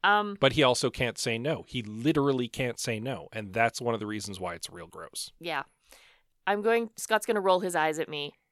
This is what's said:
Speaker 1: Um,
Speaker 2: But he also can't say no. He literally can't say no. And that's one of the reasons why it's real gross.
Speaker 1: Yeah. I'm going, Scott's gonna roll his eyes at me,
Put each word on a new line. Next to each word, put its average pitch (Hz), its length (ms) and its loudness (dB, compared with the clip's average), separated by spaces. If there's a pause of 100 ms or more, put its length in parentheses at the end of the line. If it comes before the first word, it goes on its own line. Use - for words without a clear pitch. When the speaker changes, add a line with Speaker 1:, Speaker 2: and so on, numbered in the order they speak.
Speaker 1:
Um, 202 360 2
Speaker 2:
But 135 140 6
he 147 100 4
also 127 260 4
can't 120 280 -2
say 117 200 -2
no. 143 300 -2
He 127 160 -6
literally 127 640 2
can't 123 320 -4
say 110 200 -2
no. 113 320 -8
And 104 220 -8
that's 113 280 2
one 120 120 0
of 113 60 -2
the 107 80 -4
reasons 101 320 -6
why 87 160 -6
it's - 140 -12
real 85 180 -14
gross. - 520 -12
Speaker 1:
Yeah. 156 240 -4 (840)
I'm 208 160 2
going, 226 320 2
Scott's - 300 0
gonna 214 160 2
roll 185 180 6
his 180 160 -2
eyes 156 240 2
at 156 100 -2
me, 147 240 -8 (180)